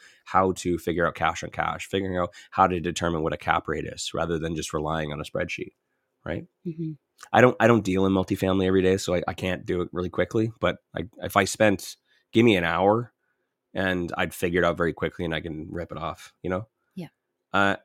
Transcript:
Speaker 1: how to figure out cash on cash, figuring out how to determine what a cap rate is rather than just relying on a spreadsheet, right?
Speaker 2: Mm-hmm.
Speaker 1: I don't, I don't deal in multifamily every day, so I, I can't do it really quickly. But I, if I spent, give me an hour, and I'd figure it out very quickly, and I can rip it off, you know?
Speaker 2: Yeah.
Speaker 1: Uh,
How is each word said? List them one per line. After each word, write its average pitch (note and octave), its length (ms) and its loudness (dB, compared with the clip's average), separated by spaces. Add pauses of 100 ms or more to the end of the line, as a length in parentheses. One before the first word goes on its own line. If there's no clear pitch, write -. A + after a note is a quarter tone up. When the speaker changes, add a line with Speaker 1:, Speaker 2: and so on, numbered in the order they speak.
(260)
Speaker 1:
how F#2+ 280 4
to F2 260 -2
figure E2+ 260 0
out D#2 80 0
cash E2 300 -2
on - 80 -10
cash, D#2+ 360 -4
figuring F#2+ 300 -2
out F2 160 -2 (160)
how F#2+ 160 4
to F2+ 140 2
determine E2+ 420 -2
what D#2+ 120 -2
a D#2 40 -4
cap - 300 -2
rate D2+ 180 -4
is - 280 -10
rather E2 260 -2
than E2 160 -4
just D2+ 180 -8
relying D#2 380 -2
on D2 80 -8
a D2+ 40 -8
spreadsheet, - 500 -8 (520)
right? C3+ 220 -8 (180)
Speaker 2:
Mm-hmm. D#3+ 280 -8 (380)
Speaker 1:
I - 100 4
don't, B2 180 6
I A2+ 80 4
don't A#2 160 4
deal F#2+ 240 2
in F#2+ 60 4
multifamily F#2+ 520 0
every F#2+ 160 4
day, F#2 160 4
so - 160 -4
I, F2 140 0
I F#2+ 60 -4
can't F2+ 340 -4
do F2+ 140 -2
it E2 100 -6
really F2+ 180 -4
quickly. A2+ 500 -2
But F2 180 0 (200)
I, E2 60 -4 (180)
if - 160 0
I G2+ 60 6
spent, G2 520 2 (360)
give A2+ 120 6
me A#2 120 8
an F2 80 2
hour, F#2+ 500 2 (640)
and F2+ 420 -2
I'd F2+ 160 -2
figure F2+ 280 0
it E2+ 40 4
out E2+ 120 2
very E2+ 160 0
quickly, F2 320 -4
and E2 100 -2
I D#2 60 -4
can D#2+ 280 -10
rip E2+ 220 -10
it - 80 -12
off, D#2+ 420 -10
you F2 80 -6
know? F#2 180 -2 (280)
Speaker 2:
Yeah. E3+ 120 -14 (460)
Speaker 1:
Uh, G2 320 2